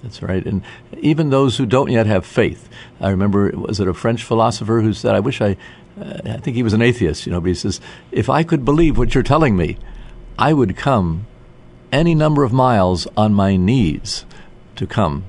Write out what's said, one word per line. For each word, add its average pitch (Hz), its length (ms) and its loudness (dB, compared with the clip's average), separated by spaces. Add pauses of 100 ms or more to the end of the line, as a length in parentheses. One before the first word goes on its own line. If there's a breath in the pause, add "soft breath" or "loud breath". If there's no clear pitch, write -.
That's - 200 -14
right. 92 240 -4
And 98 160 -4 (360 loud breath)
even 151 320 0
those 135 260 2
who 135 100 0
don't 127 240 2
yet 113 160 2
have 98 180 0
faith, - 440 -2 (320 loud breath)
I 95 100 0
remember, 98 400 2
was 95 280 -6
it 95 100 0
a 90 60 -2
French 117 280 -2
philosopher 113 580 0
who 110 120 2
said, 107 220 0
I 101 60 2
wish 123 200 -4
I, 101 160 0 (440 loud breath)
uh, - 260 -12
I 110 120 -8
think 123 180 -6
he 123 60 0
was 107 100 2
an 110 100 2
atheist, 101 440 0
you - 60 -4
know, 87 80 -2
but 85 80 -2
he 90 60 2
says, - 260 -6 (320 loud breath)
"If - 160 -2
I 143 140 2
could 165 220 -2
believe 147 340 2
what 123 160 2
you're 131 80 2
telling 139 340 2
me, 82 220 -2 (600 loud breath)
I 143 140 2
would 117 240 2
come 95 500 0 (680)
any 165 220 2
number 151 300 2
of 113 80 0
miles 107 540 2 (100)
on 107 160 4
my 98 240 2
knees 92 680 0 (520 loud breath)
to - 100 -6
come 85 420 -2